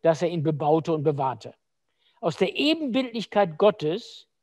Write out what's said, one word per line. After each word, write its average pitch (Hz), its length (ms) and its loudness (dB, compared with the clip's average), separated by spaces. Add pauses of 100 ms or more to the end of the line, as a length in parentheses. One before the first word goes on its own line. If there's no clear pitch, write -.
dass 165 200 2
er 170 80 0
ihn 170 140 -2
bebaute 156 500 2
und 151 100 -2
bewahrte.“ 131 500 -2 (680)
Aus 170 160 -2
der 175 180 0
Ebenbildlichkeit 240 1000 -2
Gottes 202 720 0 (140)